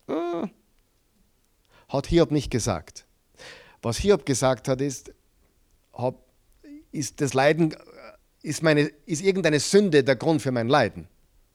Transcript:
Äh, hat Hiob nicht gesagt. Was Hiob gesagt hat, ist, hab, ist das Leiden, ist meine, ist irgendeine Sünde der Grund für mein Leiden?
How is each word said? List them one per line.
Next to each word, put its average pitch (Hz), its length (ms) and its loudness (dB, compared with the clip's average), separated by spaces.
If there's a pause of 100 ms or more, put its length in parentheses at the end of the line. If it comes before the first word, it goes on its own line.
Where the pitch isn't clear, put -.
Äh, 339 380 -6 (1400)
hat 139 160 -4
Hiob 170 240 4
nicht 147 200 -2
gesagt. 104 540 -6 (800)
Was 113 160 -4
Hiob 196 260 2
gesagt 131 440 0
hat, 127 120 -2
ist, 139 320 -8 (800)
hab, - 320 -8 (680)
ist - 280 -10
das 135 140 -2
Leiden, 156 420 2 (640)
ist - 220 -8
meine, 151 280 4 (140)
ist 156 160 -4
irgendeine 180 400 2
Sünde 185 420 4
der 127 140 2
Grund 151 240 0
für 135 100 -4
mein 117 180 -2
Leiden? 110 400 0 (460)